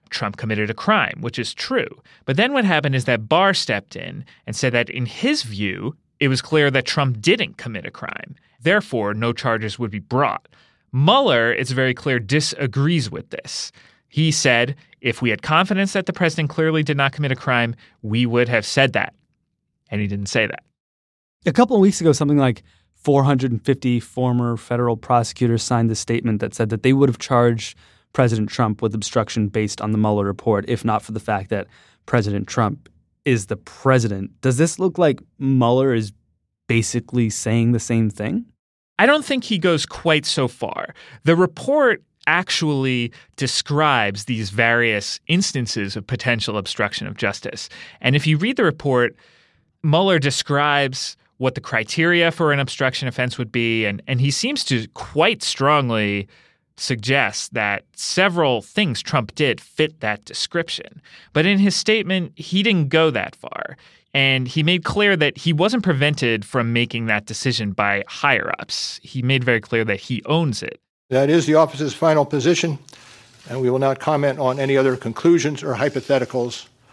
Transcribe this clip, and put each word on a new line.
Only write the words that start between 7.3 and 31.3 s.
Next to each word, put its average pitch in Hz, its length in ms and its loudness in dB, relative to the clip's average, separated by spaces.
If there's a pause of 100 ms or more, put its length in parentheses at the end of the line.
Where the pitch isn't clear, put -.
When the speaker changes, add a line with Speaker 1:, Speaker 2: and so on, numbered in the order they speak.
Speaker 1:
commit 107 280 -10
a - 60 -12
crime. - 440 -14 (260)
Therefore, 127 520 0
no 117 200 -2
charges 113 440 -4
would 117 140 -4
be 107 80 -8
brought. 123 480 -2 (460)
Mueller, 143 580 4
it's 127 200 -2
very 131 220 0
clear, 127 260 -2
disagrees 139 920 -2
with - 200 -12
this. - 420 -12 (340)
He 156 240 0
said, 127 460 2 (240)
"If 117 200 -2
we 123 80 0
had 107 120 -2
confidence 190 500 0
that 190 140 -2
the 180 80 -4
president 160 380 -2
clearly 160 320 0
did 147 120 -2
not 139 160 2
commit 143 220 -2
a - 20 -6
crime, 120 400 0 (260)
we 113 240 0
would 120 220 2
have 117 180 -4
said 135 280 2
that." - 200 -2 (760)
And 104 120 -4
he 104 60 -2
didn't 101 220 -6
say 110 180 0
that. - 160 -8 (840)
Speaker 2:
A 170 60 0
couple 240 240 4
of 202 60 6
weeks 190 200 4
ago, 160 120 6
something 147 240 2
like 131 260 2 (320)
four 139 280 2
hundred 131 280 2
and 113 120 -4
fifty 127 360 0
former 120 580 -2
federal 120 400 -2
prosecutors 117 640 0
signed 117 300 0
a 110 40 -2
statement 117 440 -2
that 113 160 -6
said 110 140 -2
that 110 140 -4
they 131 100 6
would 139 160 4
have 113 100 -2
charged 120 580 0 (340)
President 110 380 2
Trump 107 320 -2
with 113 140 -2
obstruction 107 540 -2
based 107 320 -4
on 107 100 -4
the 110 80 0
Mueller 104 260 2
report, 101 420 -2
if 117 160 -2
not 110 200 0
for - 80 -14
the 110 80 -6
fact 98 300 -4